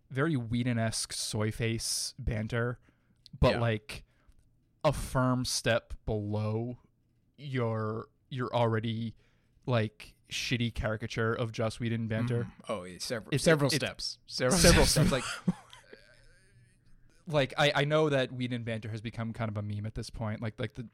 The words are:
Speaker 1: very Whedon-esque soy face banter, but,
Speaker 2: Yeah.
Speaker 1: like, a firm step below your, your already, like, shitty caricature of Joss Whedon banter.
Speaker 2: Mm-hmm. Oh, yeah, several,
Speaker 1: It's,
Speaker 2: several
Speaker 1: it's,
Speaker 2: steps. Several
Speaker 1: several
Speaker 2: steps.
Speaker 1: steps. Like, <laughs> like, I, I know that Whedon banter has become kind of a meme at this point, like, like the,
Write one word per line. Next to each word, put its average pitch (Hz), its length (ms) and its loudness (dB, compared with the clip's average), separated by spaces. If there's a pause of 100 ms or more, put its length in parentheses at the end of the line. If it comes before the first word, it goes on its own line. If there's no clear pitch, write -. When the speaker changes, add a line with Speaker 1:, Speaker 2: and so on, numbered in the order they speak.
(120)
Speaker 1:
very 143 260 0
Whedon-esque 117 760 -2
soy 110 400 -2
face - 640 -2
banter, 117 640 -2 (580)
but, 123 180 6
Speaker 2:
Yeah. - 40 0
Speaker 1:
like, 117 440 -2 (800)
a 143 80 4
firm 127 500 2
step - 500 0 (120)
below 107 720 -2 (600)
your, 113 680 -2 (220)
your 127 260 -4
already, 113 580 0 (520)
like, - 480 -2 (160)
shitty 117 440 0
caricature 113 600 -2
of 113 200 -4
Joss 110 260 -4
Whedon 113 300 -2
banter. 120 340 0
Speaker 2:
Mm-hmm. - 300 -10
Oh, 92 100 -8
yeah, 90 160 -14
several, - 340 -6
Speaker 1:
It's, 135 120 2
Speaker 2:
several 151 240 6
Speaker 1:
it's, - 80 0
Speaker 2:
steps. - 400 -6 (100)
Several 131 320 0
Speaker 1:
several 170 260 10
Speaker 2:
steps. - 220 4
Speaker 1:
steps. - 180 0 (220)
Like, 180 80 2
<laughs> - 0 - (1700)
like, 143 280 2
I, 147 180 4
I 139 100 4
know 156 240 4
that 131 220 2
Whedon 123 320 -4
banter 110 260 -6
has 110 120 -6
become 113 320 -6
kind 113 160 -4
of 104 80 -4
a 104 40 -4
meme 104 240 -4
at 110 100 -8
this 117 140 -8
point, 107 320 -6
like, 113 180 -6
like 110 160 -6
the, 120 180 -12